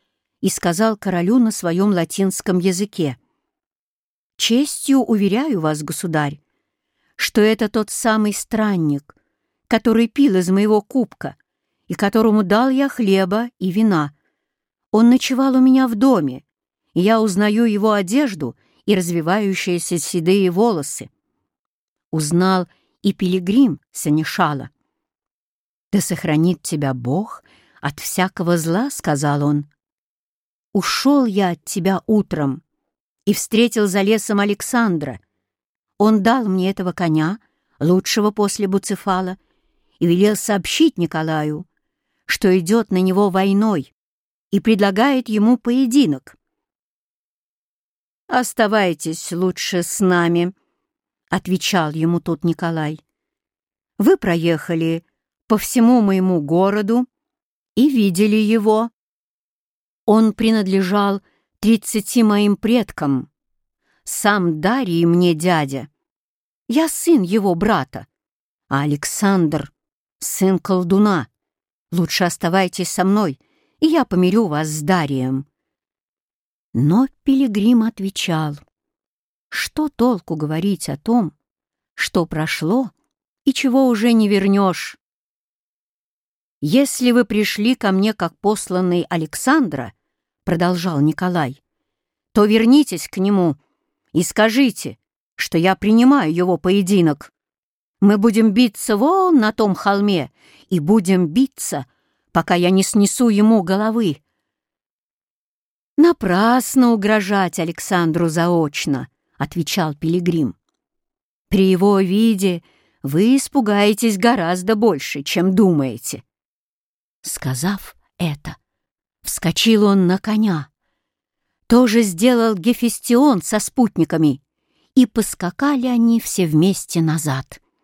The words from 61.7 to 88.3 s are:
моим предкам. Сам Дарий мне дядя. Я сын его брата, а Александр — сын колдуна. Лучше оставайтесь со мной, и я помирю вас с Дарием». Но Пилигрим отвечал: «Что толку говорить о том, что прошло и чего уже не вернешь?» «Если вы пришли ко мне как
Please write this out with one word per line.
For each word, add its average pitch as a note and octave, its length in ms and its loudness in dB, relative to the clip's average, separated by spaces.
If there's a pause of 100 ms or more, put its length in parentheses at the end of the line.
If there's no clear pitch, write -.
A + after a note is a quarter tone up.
моим G#3 340 2
предкам. F#3+ 720 -2 (760)
Сам F3+ 560 0
Дарий F#3 440 0
мне F3 300 4
дядя. D3+ 540 -2 (800)
Я D4+ 200 0
сын D#4 340 2
его F#3+ 320 0
брата, F3+ 520 -2 (600)
а C#3 140 -2
Александр — D3+ 920 -2 (460)
сын F#3 400 0
колдуна. F#3 720 0 (640)
Лучше E3+ 320 -2
оставайтесь F3+ 640 -2
со F#3 160 -2
мной, F#3+ 340 0 (420)
и D#4+ 60 0
я D#4 180 2
помирю F#3 420 2
вас D#3 220 -4
с D3+ 140 -8
Дарием». C#3 640 -2 (1300)
Но E3 340 2 (160)
Пилигрим A#3 640 2
отвечал: E3 720 -6 (920)
«Что - 400 -6
толку A3 480 -2
говорить D#3 540 -4
о C#3+ 80 -8
том, A3 340 0 (640)
что - 320 -4
прошло E3 640 -4 (540)
и C4+ 100 0
чего C4 340 2
уже A#3 240 2
не A3 160 4
вернешь?» G3 720 0 (1600)
«Если B3 520 0
вы A#3+ 120 4
пришли G#3+ 500 -2
ко G3+ 180 -2
мне G3 200 0
как - 260 -6